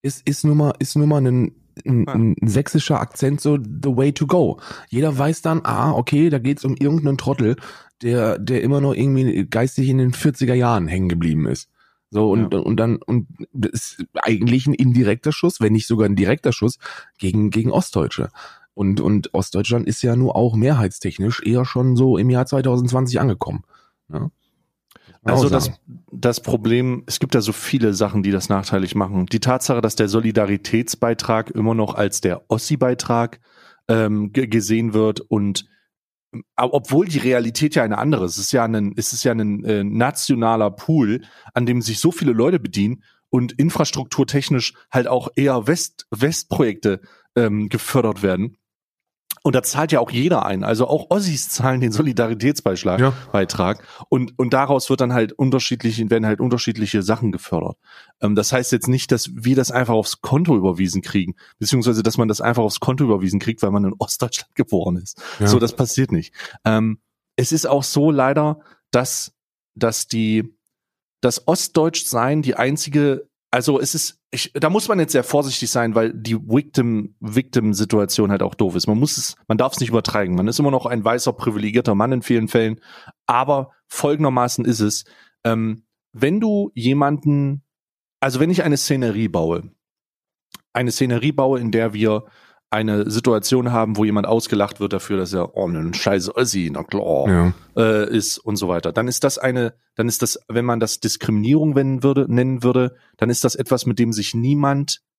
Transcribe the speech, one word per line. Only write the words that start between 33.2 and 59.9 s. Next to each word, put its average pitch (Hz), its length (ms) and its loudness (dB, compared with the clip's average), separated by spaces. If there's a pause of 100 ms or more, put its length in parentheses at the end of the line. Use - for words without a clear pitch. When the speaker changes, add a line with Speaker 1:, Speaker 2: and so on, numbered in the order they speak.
Speaker 2:
ähm, 107 440 0
ge-, 131 160 0
gesehen 113 440 0
wird 110 280 2
und, 101 460 -2 (880)
a-, 120 160 2
obwohl 143 340 2
die 156 120 -2
Realität 123 560 0
ja 139 100 4
eine 107 140 -2
andere 123 260 0
ist, 87 80 -4
es 98 140 -8
ist - 60 -4
ja 123 120 2
ein, 107 320 -2
es - 160 -4
ist 120 100 -8
ja 127 100 2
ein, 104 320 -2
äh, 104 200 0
nationaler 113 880 0
Pool, 123 500 0 (320)
an 123 120 0
dem 123 160 0
sich 110 180 -4
so 165 100 2
viele 143 220 0
Leute 131 260 2
bedienen 101 460 -2 (240)
und 123 240 0
infrastrukturtechnisch 139 1200 0 (160)
halt 127 160 0
auch 123 300 -2
eher 127 320 0
West-, - 420 -4
Westprojekte, 113 880 -2 (360)
ähm, 107 320 0
gefördert 107 560 0
werden. 95 320 0 (880)
Und 131 120 2
da 127 80 0
zahlt 151 260 -2
ja 151 80 4
auch 117 140 -2
jeder 135 340 0
ein. 98 160 -4
Also 113 240 0
auch 147 240 -2
Ossis 180 380 -2
zahlen 127 320 0
den 123 100 0
Solidaritätsbeitrag. 113 1120 0
Speaker 1:
Ja. 131 120 2 (200)
Speaker 2:
Beitrag. 98 520 -2 (240)
Und, 127 300 -2
und 123 140 0
daraus 135 360 2
wird 131 120 0
dann 123 120 0
halt 113 200 0
unterschiedlich, 123 680 -2 (120)
werden 113 160 2
halt 107 120 0
unterschiedliche 110 640 -2
Sachen 104 300 0
gefördert. 87 440 -6 (440)
Ähm, 104 160 0
das 107 160 0
heißt 127 180 0
jetzt 123 160 0
nicht, 127 240 0
dass 120 240 0
wir 123 220 0
das 131 160 0
einfach 120 220 2